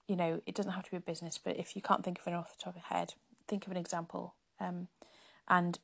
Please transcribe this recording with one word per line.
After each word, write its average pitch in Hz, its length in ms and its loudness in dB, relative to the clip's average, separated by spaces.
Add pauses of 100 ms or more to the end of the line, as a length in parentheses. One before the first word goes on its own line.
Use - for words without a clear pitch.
you 190 100 2
know, 170 280 4
it 190 80 -6
doesn't 202 200 0
have 185 100 -4
to - 80 -14
be 185 60 -2
a 175 40 -4
business, 165 400 -2
but 180 160 -2
if - 200 -6
you - 40 -4
can't 185 220 4
think 180 160 -2
of - 80 -6
it 175 60 2
off - 240 -4
the - 40 -14
top 180 140 -8
of 165 60 -12
your - 160 -2
head, 175 160 -2 (340)
think 196 180 -2
of 190 60 -6
an 185 60 -2
example, 175 580 -4 (240)
um, 180 280 -4 (600)
and, 175 360 6